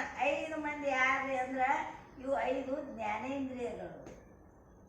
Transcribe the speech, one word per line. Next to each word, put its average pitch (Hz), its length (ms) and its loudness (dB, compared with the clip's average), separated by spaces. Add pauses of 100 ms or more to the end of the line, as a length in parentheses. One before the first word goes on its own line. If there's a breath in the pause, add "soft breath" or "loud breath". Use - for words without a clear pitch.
(200)
ಐದು 311 380 2
ಮಂದಿ 294 320 -2
ಯಾರ್ರಿ 262 480 4
ಅಂದ್ರ 262 240 0 (600)
ಇವು 262 180 2
ಐದು 262 560 0
ಜ್ಞಾನೇಂದ್ರಿಯಗಳು. 240 1200 -4 (720)